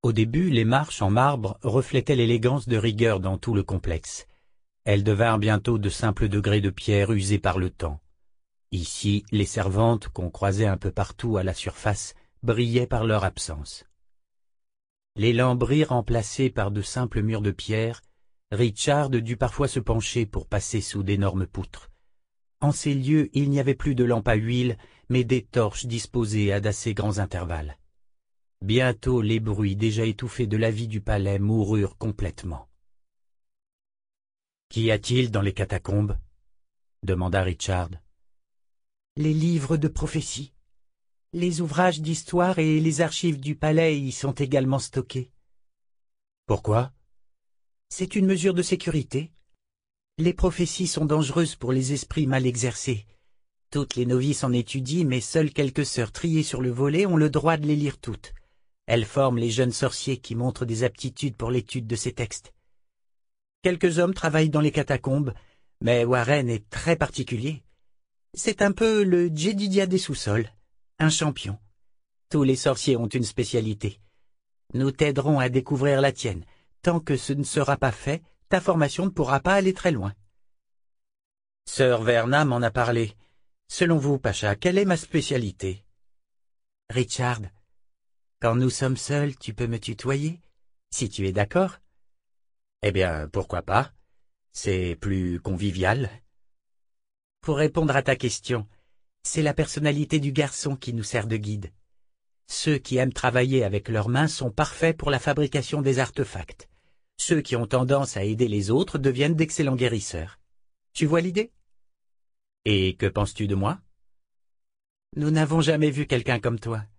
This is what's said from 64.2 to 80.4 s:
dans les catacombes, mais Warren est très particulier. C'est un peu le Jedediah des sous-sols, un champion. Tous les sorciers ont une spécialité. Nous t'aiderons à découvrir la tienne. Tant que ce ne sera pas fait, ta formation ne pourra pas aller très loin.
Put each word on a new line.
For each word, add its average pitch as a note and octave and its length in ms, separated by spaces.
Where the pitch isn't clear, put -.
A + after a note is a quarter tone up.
dans D3+ 100
les D3 120
catacombes, C#3 640
mais A#2+ 240
Warren B2 460
est A2 220
très - 240
particulier. C3+ 640
C'est - 300
un G3+ 80
peu A3 320
le F3 240
Jedediah F#3+ 580
des F#3 140
sous-sols, A2+ 500
un D#3 140
champion. C3 480
Tous D3 120
les C3+ 140
sorciers C3 420
ont A#2 80
une A#2+ 180
spécialité. A2 760
Nous C3 160
t'aiderons C#3+ 480
à B2+ 120
découvrir C3+ 520
la C#3 100
tienne. F2+ 320
Tant E3+ 180
que D#3 160
ce - 160
ne C#3+ 140
sera C#3+ 320
pas B2+ 160
fait, D3 280
ta F#3 100
formation E3+ 460
ne F#3+ 40
pourra C#3 300
pas F3+ 140
aller F#3+ 200
très F#3 200
loin. G2+ 200